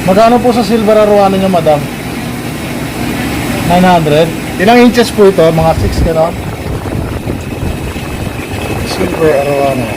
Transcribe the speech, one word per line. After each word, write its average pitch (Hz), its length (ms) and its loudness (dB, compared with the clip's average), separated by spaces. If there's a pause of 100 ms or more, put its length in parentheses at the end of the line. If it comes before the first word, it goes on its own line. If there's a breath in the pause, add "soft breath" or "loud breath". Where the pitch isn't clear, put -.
Magkano 220 320 4
po 240 160 2
sa 226 80 0
silver 220 320 2
arwana 208 400 4
nyo, 190 160 0
madam? 151 320 2 (1900)
Nine 180 160 4
hundred? 160 400 2 (320)
Ilang 240 320 6
inches 233 160 2
po 196 240 4
ito? 185 160 2
Mga 160 320 2
six, 165 120 0 (120)
gano'n? 165 300 0 (2500)
Silver 165 480 0
arwana. 139 540 0 (100)